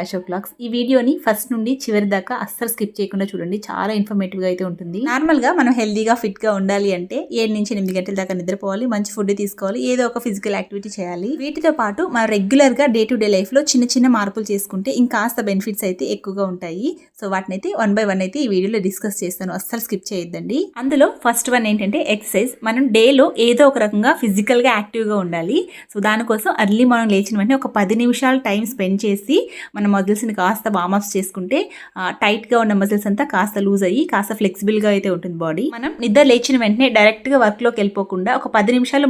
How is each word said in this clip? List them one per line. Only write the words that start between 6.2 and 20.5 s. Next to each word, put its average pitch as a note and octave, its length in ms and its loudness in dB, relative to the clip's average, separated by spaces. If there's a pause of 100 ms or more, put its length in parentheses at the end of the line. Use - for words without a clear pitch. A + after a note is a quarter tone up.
ఫిట్‌గా G#3+ 280 -2 (100)
ఉండాలి G3+ 380 0
అంటే F#3+ 180 -6 (240)
ఏడు A3 160 0
నుంచి G#3 180 -2
ఎనిమిది F#3+ 220 -2
గంటల F#3+ 240 -4
దాకా F#3+ 180 -4
నిద్రపోవాలి, G3 560 -4
మంచి G3+ 220 -2
ఫుడ్ G3+ 240 0
తీసుకోవాలి, G3+ 400 -4 (100)
ఏదో B3 200 2
ఒక A#3+ 160 -8
ఫిజికల్ G3+ 320 -4
యాక్టివిటీ G3+ 360 -10
చేయాలి. F3+ 360 -6 (120)
వీటితో D4+ 380 0
పాటు G#3+ 220 -2 (120)
మనం A3+ 220 2
రెగ్యులర్‌గా C4 500 4 (100)
day A3 140 2
to A#3+ 140 0
day G#3 100 2
లైఫ్‌లో G3+ 280 2 (100)
చిన్న B3 220 2
చిన్న B3+ 120 4 (100)
మార్పులు G#3 360 -2
చేసుకుంటే G3 400 -4 (100)
ఇంకాస్త A#3 480 0
బెనిఫిట్స్ G3+ 380 -2
అయితే F#3 180 -4 (100)
ఎక్కువగా G3 360 -4
ఉంటాయి. F3+ 360 -6 (320)
So G3+ 140 -6
వాటినైతే G3 360 -4 (140)
one G3+ 140 2
by A3 160 2
one F#3+ 120 -2
అయితే A#3 200 -4
ఈ - 80 0
వీడియోలో G3 340 0
డిస్కస్ G3+ 360 -6
చేస్తాను, F3+ 340 -6
అస్సలు A3+ 280 -8
స్కిప్ G3 260 -6
చేయొద్దండి. F3 480 -4 (240)